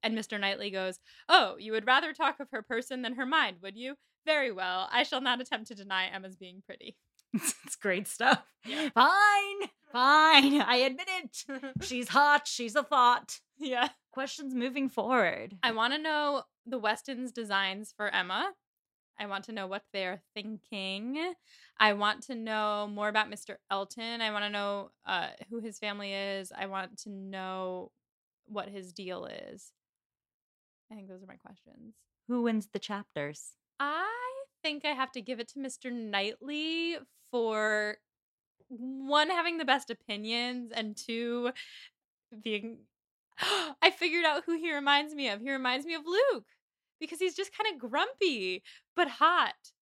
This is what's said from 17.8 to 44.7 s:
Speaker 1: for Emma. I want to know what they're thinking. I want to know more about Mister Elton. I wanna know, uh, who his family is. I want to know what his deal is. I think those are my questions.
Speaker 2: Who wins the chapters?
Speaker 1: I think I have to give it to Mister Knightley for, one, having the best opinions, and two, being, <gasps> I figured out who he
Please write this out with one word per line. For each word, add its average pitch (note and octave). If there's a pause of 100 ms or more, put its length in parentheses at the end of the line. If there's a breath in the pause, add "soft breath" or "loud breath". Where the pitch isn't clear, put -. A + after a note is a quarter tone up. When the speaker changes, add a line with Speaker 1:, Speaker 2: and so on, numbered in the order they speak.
Speaker 1:
for G#3
Emma. G3 (680)
I G#3
want G3
to A#3
know G3
what G3 (100)
they're F#3+ (120)
thinking. G#3+ (460 soft breath)
I G#3+
want G#3
to C4
know G#3+
more G#3
about G#3+
Mister G3+ (100)
Elton. A3+
I A3
wanna G#3
know, G3+ (140)
uh, F3 (220)
who A#3
his A3
family G3+
is. G3
I -
want F#3+
to G#3+
know F#3+ (540)
what G#3
his F#3
deal F3+
is. - (1200)
I A3
think G3
those F#3
are F#3+
my F#3+
questions. - (320)
Speaker 2:
Who A#3+
wins A3
the G3+
chapters? D3+ (280)
Speaker 1:
I D#4 (560)
think D4+
I D4+
have C4
to B3+
give A3+
it A#3+
to C#4+
Mister C4
Knightley C#4 (340)
for, G#3+ (720)
one, C4+
having E4+
the D#4+
best C4
opinions, A#3
and A3
two, A#3+ (920 loud breath)
being, A3 (280)
<gasps> -
I F4
figured E4+
out D#4
who E4+
he D#4+